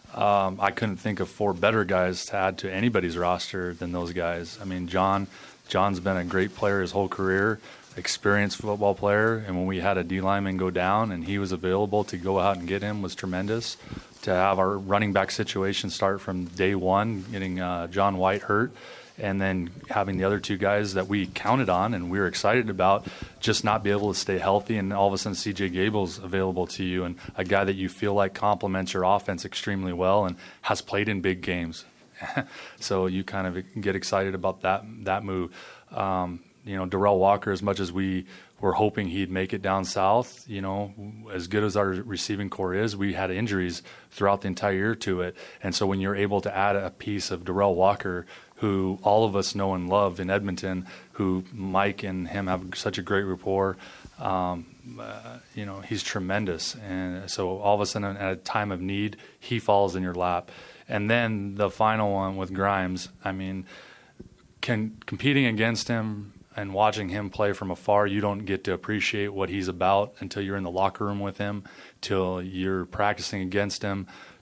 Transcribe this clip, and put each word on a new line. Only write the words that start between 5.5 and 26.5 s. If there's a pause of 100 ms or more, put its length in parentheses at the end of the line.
John's
been
a
great
player
his
whole
career, (360)
experienced
football
player,
and
when
we
had
a
D
lineman
go
down
and
he
was
available
to
go
out
and
get
him
was
tremendous. (460)
To
have
our
running
back
situation
start
from
day
one,
getting,
uh,
John
White
hurt, (460)
and
then (180)
having
the
other
two
guys
that
we
counted
on
and
we
were
excited
about (320)
just
not
be
able
to
stay
healthy,
and
all
of
a
sudden
C
J
Gable's
available